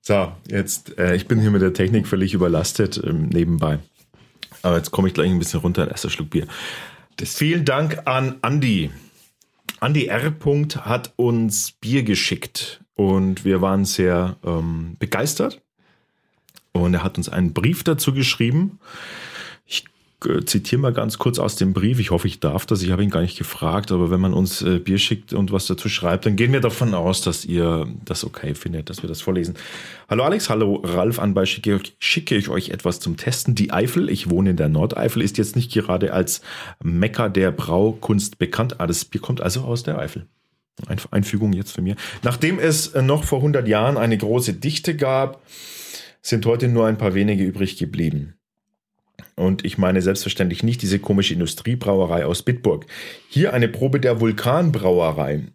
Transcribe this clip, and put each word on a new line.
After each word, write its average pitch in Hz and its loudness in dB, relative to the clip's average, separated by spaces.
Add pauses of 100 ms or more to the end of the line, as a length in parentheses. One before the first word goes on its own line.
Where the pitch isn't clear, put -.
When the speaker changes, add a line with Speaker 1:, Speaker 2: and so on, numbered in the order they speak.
Speaker 1:
So, 98 2 (180)
jetzt, - -4
äh, 90 2
ich 98 -2
bin 113 4
hier 107 4
mit 98 4
der 92 4
Technik 98 2
völlig 95 0
überlastet, 87 2
ähm, 80 0
nebenbei. 80 2 (840)
Aber 87 2
jetzt 82 -2
komme 95 2
ich 90 0
gleich 78 2
ein 90 2
bisschen 82 -2
runter, 87 0
ein - -2
erster - -8
Schluck 76 -6
Bier. 82 0 (680)
Speaker 2:
Das - -8
Speaker 1:
Vielen 160 2
Dank 151 0
an 131 0
Andi. 113 2 (920)
Andi 139 2
R. 123 0
Punkt 147 0 (100)
hat 123 -2
uns 117 0
Bier 127 -2
geschickt - -4 (140)
und 95 2
wir 95 4
waren 98 2
sehr, 90 0
ähm, 82 -4
begeistert. 151 -2 (1080)
Und 87 2
er 85 0
hat - -4
uns 85 -4
einen 87 0
Brief 143 0
dazu 151 2
geschrieben. 135 0 (880)
Ich, - -6 (400)
äh, - 0
zitiere - 0
mal 127 2
ganz 110 -2
kurz - 0
aus - 0
dem 95 2
Brief. 107 2
Ich 101 0
hoffe, 87 0
ich - -8
darf 78 0
das. 98 0
Ich 92 0
habe 92 2
ihn 101 2
gar 82 0
nicht 90 -2
gefragt, 92 -2
aber 87 2
wenn 92 2
man 95 2
uns, 95 0
äh, 90 2
Bier 95 0
schickt - -2
und 101 2
was 95 0
dazu 92 -4
schreibt, 90 0
dann 104 4
gehen 120 4
wir 135 4
davon 117 2
aus, 90 2
dass - -4
ihr 85 0 (200)
das - -6
okay 73 -8
findet, 80 -8
dass - -10
wir 85 -6
das 78 -8
vorlesen. 90 -2 (540)
„Hallo 117 2
Alex, 190 0
hallo 107 2
Ralf, 90 0
anbei 98 2
schicke, 101 0 (180)
schicke - 0
ich 101 0
euch - -2
etwas - -4
zum 82 -4
Testen. - 0
Die 101 2
Eifel, 110 2
ich 95 -2
wohne 92 4
in 87 2
der 76 2
Nordeifel, - 2
ist 101 0
jetzt 107 -2
nicht 123 0
gerade 95 0
als - 0 (400)
Mekka 104 0
der 92 2
Braukunst 98 0
bekannt.“ 113 -2
Ah, 85 -2
das 85 -2
Bier - -8
kommt 127 -4
also 98 -2
aus 120 -4
der - -4
Eifel. - -10 (600)
Einf-, - -6
Einfügung 101 0
jetzt 95 -4
für - -6
mir. 98 -2 (260)
„Nachdem 127 0
es, 156 2
äh, 135 0
noch 147 2
vor 131 0
hundert 139 2
Jahren 113 4
eine 113 2
große 113 0
Dichte 151 -4
gab, 135 0 (800)
sind 113 -2
heute 120 4
nur 113 4
ein 110 2
paar 101 0
wenige 98 2
übrig 95 -2
geblieben.“ 76 -2 (1000)
Und 95 0
ich 92 -2
meine 92 4
selbstverständlich 92 0
nicht 117 0
diese 95 0
komische 98 2
Industriebrauerei 87 0
aus 85 -2
Bitburg. 101 0 (440)
Hier 151 2
eine 120 4
Probe 131 0
der 120 2
Vulkanbrauerei. 92 2